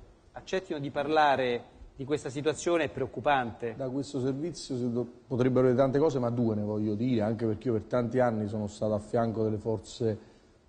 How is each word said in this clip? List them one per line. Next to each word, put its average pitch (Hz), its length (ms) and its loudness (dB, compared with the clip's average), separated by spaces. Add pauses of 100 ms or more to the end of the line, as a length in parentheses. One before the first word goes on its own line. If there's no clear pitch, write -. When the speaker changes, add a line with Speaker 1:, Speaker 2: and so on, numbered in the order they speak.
(340)
Speaker 1:
accettino 185 440 -6
di 139 140 -6
parlare 139 720 4 (320)
di 135 100 -8
questa 143 240 -2
situazione 151 540 0
è 135 60 0
preoccupante. 123 880 -2
Speaker 2:
Da 131 140 -6
questo 135 300 -4
servizio 139 560 -4
si 123 160 -2
do-, 117 160 -2 (180)
potrebbero 127 400 4
dire 123 120 6
tante 135 200 4
cose, 139 220 2
ma 120 100 0
due 120 240 2
ne 104 80 -2
voglio 107 320 -2
dire, 117 280 0
anche 110 260 0
perché 107 220 -2
io 117 40 2
per 107 100 0
tanti 123 360 0
anni 110 280 2
sono 107 200 -4
stato 107 260 -2
a 104 60 0
fianco 113 420 -2
delle 107 160 0
forze 110 760 -4 (360)